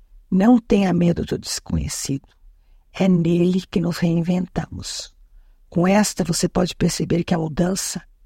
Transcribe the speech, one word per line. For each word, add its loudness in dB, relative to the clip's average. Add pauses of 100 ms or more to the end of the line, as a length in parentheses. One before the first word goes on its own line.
(300)
Não 6
tenha 2
medo 2
do -4
desconhecido. -6 (640)
É 0
nele 2
que -2
nos -4
reinventamos. -4 (560)
Com 0
esta, 2
você -2
pode -2
perceber 0
que -2
a 2
mudança -4 (240)